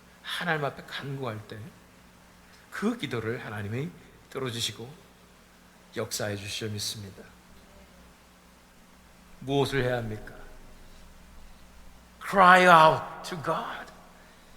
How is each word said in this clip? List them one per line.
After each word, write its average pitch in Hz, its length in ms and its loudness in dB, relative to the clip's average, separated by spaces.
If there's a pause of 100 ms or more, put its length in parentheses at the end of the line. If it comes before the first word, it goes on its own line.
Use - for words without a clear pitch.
(240)
하나님 160 420 -4
앞에 139 220 -8
간구할 135 600 -8
때 107 100 -14 (1120)
그 226 260 -4
기도를 120 480 -6
하나님이 110 440 -8 (420)
들어주시고 117 640 -8 (1000)
역사해 107 400 -6
주시려 101 360 -8
믿습니다. 104 520 -10 (2250)
무엇을 135 460 0
해야 123 100 -2
합니까? 110 380 -8 (1900)
Cry 185 440 10
out 160 640 8
to 180 120 -10
God. - 520 -6 (640)